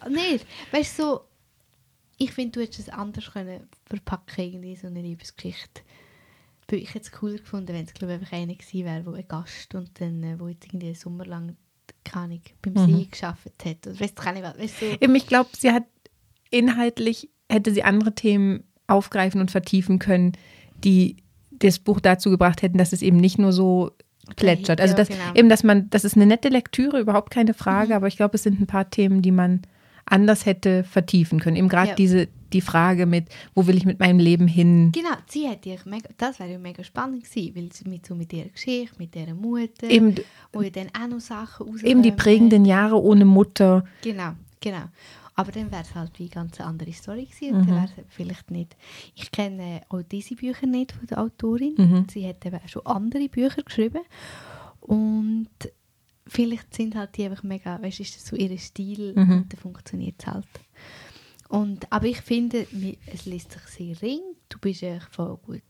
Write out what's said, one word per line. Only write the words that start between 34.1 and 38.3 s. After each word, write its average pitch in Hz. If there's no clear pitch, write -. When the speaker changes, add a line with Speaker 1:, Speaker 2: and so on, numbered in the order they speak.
Speaker 2:
Leben 170
hin? 170
Speaker 1:
Genau, 330
sie 294
hätte 196
ich 185
mega, 214
das 254
wäre 180
ja 180
mega 180
spannend 254
gewesen, 202
weil 175
sie -
mit, 180
so 185
mit 170